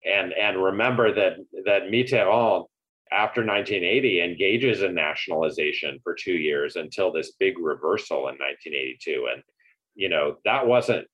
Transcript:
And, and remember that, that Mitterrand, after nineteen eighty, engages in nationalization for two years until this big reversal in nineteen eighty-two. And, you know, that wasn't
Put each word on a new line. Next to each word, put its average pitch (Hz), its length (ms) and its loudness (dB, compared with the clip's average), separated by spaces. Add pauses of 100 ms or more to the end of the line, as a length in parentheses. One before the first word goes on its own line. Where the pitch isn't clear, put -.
And, 92 280 0
and 95 300 0
remember 113 520 2
that, 95 200 2 (320)
that 98 260 2
Mitterrand, 113 720 2 (460)
after 107 320 0
nineteen 101 480 0
eighty, 123 300 2
engages 98 600 0
in 92 120 0
nationalization 76 1080 -2
for 87 100 -4
two 90 240 -2 (100)
years 73 280 -2
until 90 360 -2
this 80 200 -4 (120)
big 92 140 2
reversal 78 680 -2
in 67 100 -10
nineteen 71 420 -8
eighty-two. 65 520 -6
And, 65 100 -10 (540)
you 95 120 -2
know, 73 360 0
that 127 220 2
wasn't 117 480 2